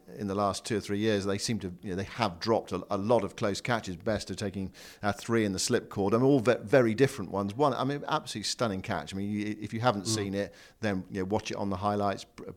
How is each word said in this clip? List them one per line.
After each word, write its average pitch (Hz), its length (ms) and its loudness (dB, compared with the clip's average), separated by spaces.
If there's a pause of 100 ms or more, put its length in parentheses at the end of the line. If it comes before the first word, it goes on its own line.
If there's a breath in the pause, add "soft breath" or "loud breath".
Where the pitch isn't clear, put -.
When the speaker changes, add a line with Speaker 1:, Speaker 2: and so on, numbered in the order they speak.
(180)
Speaker 1:
in 107 80 -4
the 98 80 -2
last 101 320 0
two 113 100 0
or 98 40 -2
three 101 180 -2
years. 104 260 2
They 98 140 0
seem 110 220 -2
to, 92 120 -6 (100)
you 107 80 -8
know, 90 60 -2
they 98 80 -2
have 92 360 -2
dropped 107 320 0
a, 90 180 -4
a 101 80 0
lot 107 240 4
of 95 140 -6
close 101 240 -2
catches. 104 360 -4
Bairstow 101 400 -4
taking, 98 360 -6 (300 loud breath)
uh, 104 100 2
three 113 320 2
in 98 80 2
the 92 80 -4
slip - 280 0
cord. 101 260 2
I 113 40 6
mean, 131 80 6
all 139 140 6
ve-, 113 220 6
very 113 320 6
different 107 360 2
ones. 101 260 -2
One, 139 180 4
I 117 100 0
mean, 143 240 -2
absolutely 131 360 -2
stunning 98 380 -2
catch. 82 320 -4
I - 20 -6
mean, 101 160 -2
y-, 104 280 -2
if 107 120 -8
you 117 80 -4
haven't 101 260 2
Speaker 2:
Mm. 113 80 2
Speaker 1:
seen 98 200 -2
it, 98 180 -2 (280 loud breath)
then, 98 300 0
you 101 100 -4
know, 92 60 -2
watch 104 260 0
it 98 40 -6
on 101 140 -2
the 95 60 -2
highlights. 101 480 0
Br-, - 320 -16